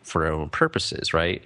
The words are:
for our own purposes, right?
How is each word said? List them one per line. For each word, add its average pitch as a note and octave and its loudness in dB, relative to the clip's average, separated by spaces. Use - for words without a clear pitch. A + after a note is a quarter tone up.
for D#2+ 0
our D#2+ 2
own D#2 -2
purposes, - -2
right? E2+ 2